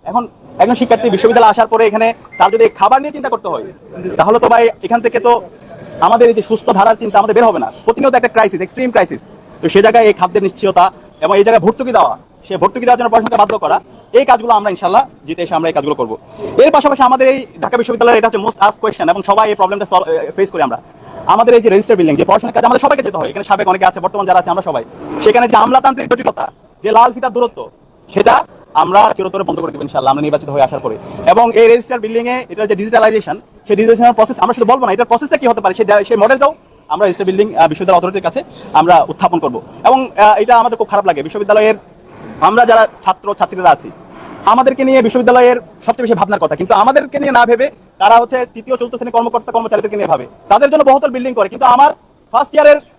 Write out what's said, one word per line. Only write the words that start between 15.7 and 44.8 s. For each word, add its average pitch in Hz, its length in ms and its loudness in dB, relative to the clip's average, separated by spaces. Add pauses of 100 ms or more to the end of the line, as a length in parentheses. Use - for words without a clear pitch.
কাজগুলো 147 220 -4
করবো। 113 240 -6 (400)
এর 285 120 6
পাশাপাশি 285 320 2
আমাদের 254 260 2
এই 262 180 -2 (140)
ঢাকা - 160 -6
বিশ্ববিদ্যালয়ের 233 420 2
এটা 220 100 0
হচ্ছে 220 100 -2
most 214 200 -4
asked 208 260 0
question 185 260 -2
এবং 190 120 -2
সবাই 214 260 0
এই 208 60 -2
প্রবলেমটা 202 300 -4
সল-, 180 240 -2
এ, 156 280 -4
ফেস 190 140 -2
করি 160 120 -4
আমরা। 123 180 -4 (460)
আমাদের 226 280 4
এই 233 60 6
যে 220 80 0
রেজিস্টার 202 280 2
বিল্ডিং, 160 200 0
যে - 80 0
পড়াশোনার - 280 -2
কাজে - 140 -2
আমাদের 247 140 2
সবাইকে 277 220 0
যেতে 196 140 -6
হয়, 170 120 -6
এখানে - 160 -10
সাবেক 202 240 -2
অনেকে 185 160 -2
আছে, 185 160 -2
বর্তমান 190 260 -4
যারা 185 120 2
আছে, 175 120 -4
আমরা 180 120 -2
সবাই, 139 220 -4 (360)
সেখানে 233 280 2
যে 233 80 2
আমলাতান্ত্রিক 262 560 0
জটিলতা, - 400 -6 (300)
যে 208 80 -4
লাল 233 220 2
ফিতার 247 200 -8
দূরত্ব, 226 380 -6 (440)
সেটা - 300 2 (300)
আমরা 190 420 2
চিরতরে 190 260 -6
বন্ধ 165 180 -6
করে 160 120 -8
দেবো 147 100 -12
ইনশাল্লাহ, 135 280 -4
আমরা 143 120 -2
নির্বাচিত 147 260 -2
হয়ে 143 140 0
আসার 135 180 -2
পরে। 110 160 -6 (300)
এবং 233 280 2
এই 226 140 4
রেজিস্টার 240 320 0
বিল্ডিং 226 280 -6
এ 254 200 -6
এটা 208 180 -6
যে 208 80 -2
ডিজিটালাইজেশন, 214 600 0 (320)
সেই 208 100 0
ডিজিটালাইজেশনের 226 360 4
প্রসেস 220 260 0
আমরা 226 160 0
শুধু 233 120 -2
বলবো 247 200 0
না, 190 60 0
এটার 233 140 -2
প্রসেসটা 262 300 -2
কি 262 100 -2
হতে 226 140 0
পারে, 190 140 -2
সেটা, 208 300 0
সেই 226 120 -2
মডেলটাও 262 380 2 (340)
আমরা 190 180 -2
রেজিস্টার 185 200 -2
বিল্ডিং, 190 280 -2
আহ, 165 140 2
বিশ্ববিদ্যালয় 180 300 0
অথরিটির 185 240 -4
কাছে 170 200 -6 (300)
আমরা 165 360 4
উত্থাপন 175 300 0
করবো। 131 240 -4 (220)
এবং, 262 320 2
আহ, 208 220 4
এটা 220 180 2
আমাদের 226 220 0
খুব 214 120 -4
খারাপ 196 160 -2
লাগে, 156 160 -2
বিশ্ববিদ্যালয়ের 208 520 0 (640)
আমরা 220 240 2
যারা 226 220 4 (160)
ছাত্র 196 320 -4
ছাত্রীরা 180 360 0
আছি, 120 200 -2 (540)
আমাদেরকে 254 400 0